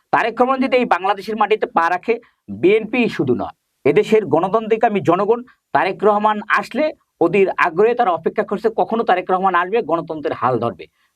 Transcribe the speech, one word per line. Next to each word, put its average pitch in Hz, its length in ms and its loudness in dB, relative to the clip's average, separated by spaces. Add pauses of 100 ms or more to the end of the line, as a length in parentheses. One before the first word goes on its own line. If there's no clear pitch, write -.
(120)
তারেক 226 300 0
রহমান 254 200 2
যদি 262 160 0
এই 247 80 2
বাংলাদেশের 196 500 -2
মাটিতে 214 300 0
পা 170 240 0
রাখে, 180 300 -2 (280)
বিএনপি 208 640 0
শুধু 127 260 0
নয়, 85 200 -8 (300)
এদেশের 208 400 4
গণতান্ত্রিক 202 580 0
আমি 214 160 2
জনগণ 196 440 0 (280)
তারেক 175 320 0
রহমান 208 460 2
আসলে 220 440 -2 (280)
অধীর 175 360 2
আগ্রহে 175 360 2
তারা 202 180 0
অপেক্ষা 170 320 -4
করছে 208 320 -4
কখনো 208 280 -2
তারেক 180 280 0
রহমান 185 240 0
আসবে 185 260 0
গণতন্ত্রের 160 520 -4
হাল 120 260 0
ধরবে। 95 260 -6 (300)